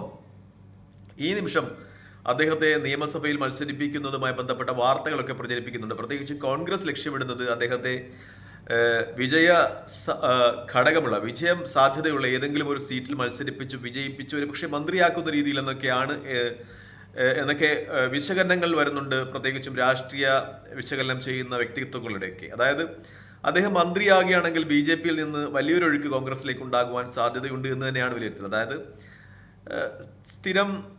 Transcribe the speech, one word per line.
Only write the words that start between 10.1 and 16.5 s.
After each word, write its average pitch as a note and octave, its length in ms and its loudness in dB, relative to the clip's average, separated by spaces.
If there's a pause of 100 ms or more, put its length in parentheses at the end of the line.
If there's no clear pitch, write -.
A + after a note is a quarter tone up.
ഏഹ്, B2 240 6 (220)
ഘടകമുള്ള, C3 440 4
വിജയം D3+ 560 -2
സാധ്യതയുള്ള C#3 520 4
ഏതെങ്കിലും C#3+ 420 0
ഒരു C#3+ 100 0
സീറ്റിൽ B2+ 360 -6
മത്സരിപ്പിച്ച് C3 640 -4
വിജയിപ്പിച്ച് C3+ 600 -8
ഒരു C#3+ 100 0
പക്ഷേ C#3+ 200 -6
മന്ത്രിയാക്കുന്ന E3 640 2
രീതിയിൽ C#3+ 280 2
എന്നൊക്കെയാണ്, C3+ 680 -2
ഏഹ്, A#2+ 280 0 (680)